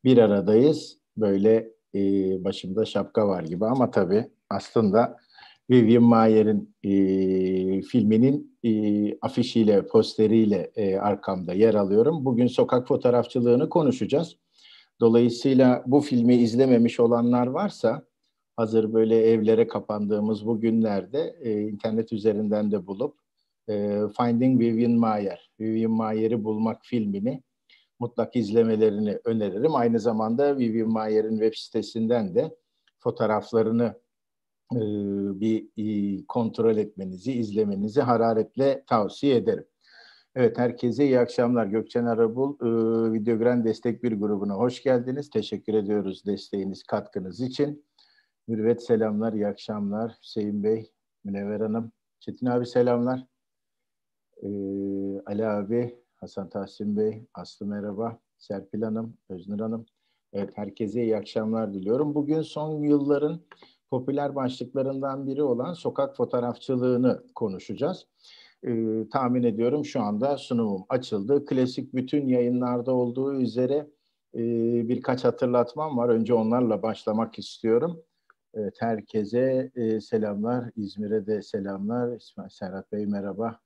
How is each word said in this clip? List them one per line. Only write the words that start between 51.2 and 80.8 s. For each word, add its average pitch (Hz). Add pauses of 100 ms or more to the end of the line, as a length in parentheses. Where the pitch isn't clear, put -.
Münevver 101
Hanım, 110 (280)
Çetin 113
abi 123
selamlar. 123 (1160)
E, 98 (800)
Ali 104
abi, 110 (180)
Hasan 92
Tahsin 101
Bey, 110
Aslı 90
merhaba, 104 (200)
Serpil 104
Hanım, 113 (120)
Öznur 98
Hanım. 113 (460)
Evet, 101
herkese 104
iyi 110
akşamlar 110
diliyorum. 123
Bugün 151
son 151
yılların 147 (500)
popüler 139
başlıklarından 135
biri 139
olan 135
sokak 139
fotoğrafçılığını 123 (120)
konuşacağız. 110 (600)
Ee, 110
tahmin 127
ediyorum 120
şu 135
anda 110
sunumum 107
açıldı. 131
Klasik 127
bütün 131
yayınlarda 123
olduğu 127
üzere, 127 (440)
e, 120 (480)
birkaç 127
hatırlatmam 123
var. 120
Önce 113
onlarla 113
başlamak 110
istiyorum. 123 (540)
Evet, 104
herkese, 117
e, 110
selamlar. 110
İzmir'e 104